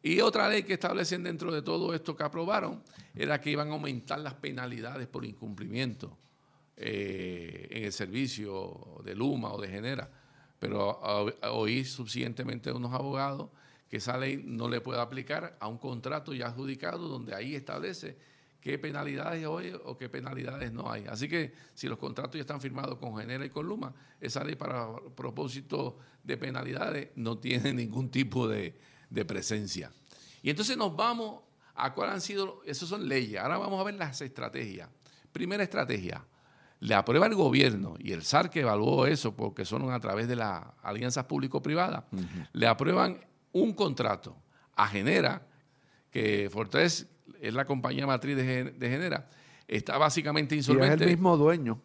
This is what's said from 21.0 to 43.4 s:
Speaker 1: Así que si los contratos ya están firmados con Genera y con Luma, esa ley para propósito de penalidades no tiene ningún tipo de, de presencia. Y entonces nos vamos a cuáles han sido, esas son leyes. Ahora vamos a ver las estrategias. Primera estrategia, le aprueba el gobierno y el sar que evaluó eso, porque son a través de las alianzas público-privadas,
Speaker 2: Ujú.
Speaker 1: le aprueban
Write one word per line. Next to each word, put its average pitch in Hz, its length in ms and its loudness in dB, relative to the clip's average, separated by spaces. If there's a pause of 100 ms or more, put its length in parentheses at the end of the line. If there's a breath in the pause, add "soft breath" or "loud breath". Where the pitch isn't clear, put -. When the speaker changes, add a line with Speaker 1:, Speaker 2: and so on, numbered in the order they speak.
Speaker 1:
Así 120 220 -6
que 156 240 -2 (220 soft breath)
si - 140 -8
los 117 100 -6
contratos 135 360 -6
ya 156 60 -6
están 143 200 -6
firmados 127 380 -6
con 113 180 -8
Genera 123 280 -6
y 139 60 -8
con 151 160 -6
Luma, 175 260 -6 (280 soft breath)
esa - 240 -4
ley 156 120 -6
para 127 320 -4 (260)
propósito 131 840 -4 (240 soft breath)
de 139 140 -4
penalidades 131 800 -4
no 113 240 -4
tiene 123 340 2
ningún 123 380 -2
tipo 123 380 2
de, 104 280 -2 (320 soft breath)
de 113 160 -2
presencia. 95 680 -4 (500 soft breath)
Y 139 80 0
entonces 214 260 0
nos 196 200 0
vamos 226 460 0 (340 soft breath)
a 131 180 0
cuáles 196 220 0
han 180 40 -2
sido, 196 460 -4
esas 160 220 -6
son 190 200 -2
leyes. 117 320 2
Ahora 139 160 2
vamos 196 240 0
a 190 40 2
ver 208 100 -4
las 156 260 -4
estrategias. 123 680 -8 (420 soft breath)
Primera 185 320 -2
estrategia, 127 640 0 (560 soft breath)
le 110 140 2
aprueba 131 320 8
el 226 100 4
gobierno 123 640 4
y 104 100 -6
el 82 140 -4
sar 170 260 4
que 160 120 0
evaluó 120 440 4
eso, 123 300 2
porque 107 280 -4
son 127 280 -2
a 123 80 -2
través 110 260 0
de 123 80 0
las 104 300 -2 (180)
alianzas 123 440 -2
público-privadas, 147 840 0
Speaker 2:
Ujú. 95 140 -4 (280 loud breath)
Speaker 1:
le 113 140 4
aprueban 165 540 4 (320)